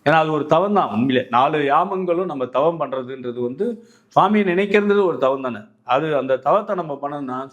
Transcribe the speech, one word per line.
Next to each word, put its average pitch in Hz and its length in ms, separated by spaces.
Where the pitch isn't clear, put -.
ஏன்னா 143 60
அது 160 200
ஒரு 151 140
தவம் 175 280
தான் 165 160
உண்மையிலே. 123 400
நாலு 139 280
யாமங்களும் 175 680
நம்ம 143 200
தவம் 156 340
பண்றதுன்றது 127 600
வந்து 185 420
சுவாமியை 202 320
நினைக்கிறது 202 580
ஒரு 160 120
தவம் 135 240
தானே. 120 180
அது 143 340
அந்த 131 200
தவத்தை 202 380
நம்ம 156 260
பண்ணோம்னா 135 520